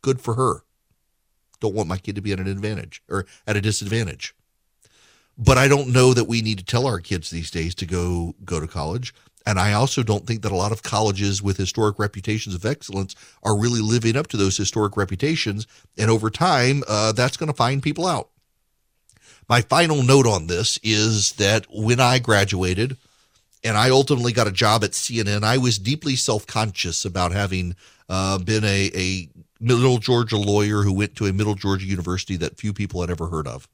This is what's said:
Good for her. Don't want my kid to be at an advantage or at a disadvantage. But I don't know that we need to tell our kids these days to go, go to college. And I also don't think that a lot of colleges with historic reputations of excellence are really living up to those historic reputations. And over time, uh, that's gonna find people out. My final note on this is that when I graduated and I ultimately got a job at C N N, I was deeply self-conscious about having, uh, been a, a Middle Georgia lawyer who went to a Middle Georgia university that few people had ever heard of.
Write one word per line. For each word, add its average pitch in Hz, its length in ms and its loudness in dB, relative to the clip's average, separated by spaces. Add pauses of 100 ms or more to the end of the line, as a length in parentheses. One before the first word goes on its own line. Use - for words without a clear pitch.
Good 131 180 -2
for 117 140 -4
her. 120 280 0 (960)
Don't 104 160 -2
want 101 140 -4
my 90 80 -4
kid 98 180 -8
to 101 60 -8
be 98 120 -4
at 95 60 -4
an 92 80 -6
advantage 98 640 -8
or 95 180 -6 (200)
at 104 100 -2
a 101 60 -2
disadvantage. 101 720 -4 (1040)
But 123 200 6
I 135 100 6
don't 139 200 4
know 127 260 6
that 117 140 2
we 113 140 0
need 110 160 -2
to 92 60 -12
tell 123 220 0
our 104 140 -2
kids 85 300 -6
these 82 200 -8
days 85 260 -4
to 92 100 -8
go, 87 580 -4
go 87 160 -6
to 78 80 -8
college. 87 460 -8 (320)
And 101 120 0
I 101 140 2
also 127 300 0
don't 107 240 -2
think 113 160 -6
that 104 100 -4
a 95 40 -2
lot 101 160 0
of 107 100 -8
colleges 101 600 -2
with 98 140 -2
historic 104 420 -2
reputations 104 560 -6
of 87 120 -6
excellence 98 480 -6 (280)
are 107 160 2
really 120 220 0
living 113 360 0
up 151 120 -2
to - 80 -8
those 98 200 0
historic 104 400 -2
reputations. 104 720 -4 (300)
And 110 140 2
over 110 180 2
time, 139 600 2
uh, 107 240 2
that's 123 260 0
gonna 156 160 -4
find 131 280 0
people 156 240 -2
out. 156 220 -2 (1200)
My 120 140 4
final 156 400 2
note 131 240 8
on 92 220 0
this 87 340 0
is 107 500 2
that 104 380 2
when 113 300 0
I 127 180 4
graduated 101 800 0 (680)
and 107 140 0
I 117 120 4
ultimately 131 420 2
got 110 160 2
a 98 40 -4
job 107 320 2
at 98 100 -4
C - 260 -4
N 101 80 -2
N, 104 140 -2
I 110 140 2
was 123 220 0
deeply 135 380 -2
self-conscious 107 880 -4
about 90 260 -2
having, 92 440 -2 (340)
uh, 95 280 -2
been 107 260 -2
a, 98 300 0
a 92 340 -4 (320)
Middle 123 380 4
Georgia 117 380 2
lawyer 104 460 2
who 101 100 2
went 101 240 0
to 107 100 -2
a 98 60 2
Middle 104 220 0
Georgia 98 320 -4
university 92 500 -4
that 80 220 -6
few 107 140 -4
people 98 280 -6
had 87 100 -4
ever 82 180 -6
heard 78 180 -4
of. 62 280 -14